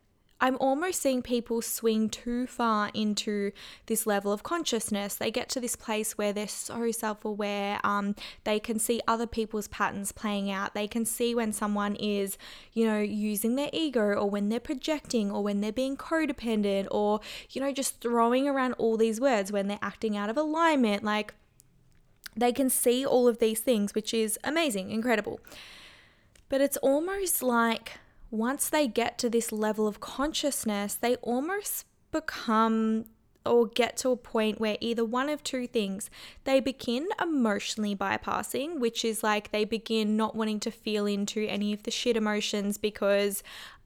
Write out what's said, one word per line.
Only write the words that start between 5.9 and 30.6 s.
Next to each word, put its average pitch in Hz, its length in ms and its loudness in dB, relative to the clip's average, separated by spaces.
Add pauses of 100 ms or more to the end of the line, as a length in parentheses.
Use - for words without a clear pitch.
where 208 160 0
they're 208 160 -4
so 226 440 -4
self-aware. 208 920 -4
Um, 202 320 0 (280)
they 214 160 2
can 220 180 -2
see 226 300 0
other 233 180 0
people's 220 420 -4
patterns 196 440 -4
playing 202 400 -2
out. 196 240 -4
They 208 120 -2
can 226 180 -2
see 240 280 0
when 226 200 0
someone 208 420 -2
is, 202 420 -2 (360)
you 226 120 2
know, 220 140 2
using 214 560 0
their 285 180 -2
ego, 240 400 2
or 208 160 2
when 202 200 0
they're 226 100 0
projecting, 262 720 -2
or 208 100 -2
when 208 200 0
they're 214 100 -2
being 262 260 -2
codependent, 220 960 0
or, 208 280 2 (300)
you - 100 -8
know, 269 120 0
just 262 280 -4
throwing 240 480 4
around 262 260 2
all 226 220 2
these 220 240 2
words 220 320 2
when 196 160 0
they're 202 140 -4
acting 208 340 -4
out 202 140 -2
of 233 80 -2
alignment. 302 640 4
Like, 214 300 -2 (1040)
they 240 160 4
can 262 180 2
see 254 340 4
all 247 240 6
of 226 120 4
these 220 200 2
things, 208 360 2
which 208 180 -2
is 220 300 0
amazing, 254 480 0
incredible. 220 480 0 (1080)
But 269 140 2
it's 277 160 4
almost 349 640 2
like 233 520 2 (360)
once 240 400 -2
they 302 180 4
get 226 320 0
to 240 100 0
this 226 220 0
level 214 360 0
of 208 120 -4
consciousness, 262 960 -2